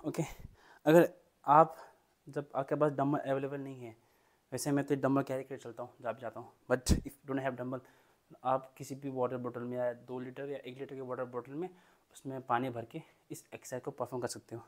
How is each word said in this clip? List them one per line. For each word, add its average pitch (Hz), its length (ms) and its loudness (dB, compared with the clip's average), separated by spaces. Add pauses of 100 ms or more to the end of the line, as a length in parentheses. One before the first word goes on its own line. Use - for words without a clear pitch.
ओके, 151 160 -2 (640)
अगर 160 220 10 (380)
आप, 156 300 8 (500)
जब 143 280 -6
आपके - 200 0
पास 147 180 4
डंबल 139 260 2
available 139 420 -2
नहीं 135 240 -12
है, 113 100 -14 (580)
वैसे 135 200 -2
मैं 139 140 2
तो 147 80 2
डंबल 135 280 4
carry 135 220 -4
कर 135 120 -10
चलता 120 260 -12
हूँ 123 180 -10
जहाँ 117 140 -4
भी 120 60 -12
जाता 117 200 -8
हूँ, 117 120 -16 (180)
but - 220 4 (140)
if - 60 -10 (160)
don't 135 160 -2
have 131 140 0
dumbbell, 127 220 -6 (640)
आप 131 340 0
किसी 139 160 -10
भी 139 160 -8
water 127 260 0
बॉटल 120 240 -6
में 123 160 -4
या 123 160 0 (160)
दो 127 120 -6
liter 131 300 -10
या 135 80 -6
एक 127 200 -12
liter 139 160 -10
के 131 60 -10
वाटर 127 240 -4
बॉटल 120 280 -8
में 170 160 -6 (440)
उसमें 131 340 -10
पानी 127 240 2
भर 117 220 -8
के 160 100 -8 (280)
इस - 140 -12 (100)
exercise - 280 -8
को 147 80 -4
perform 131 320 -4
कर 120 60 -2
सकते - 280 -10
हो। 117 120 -10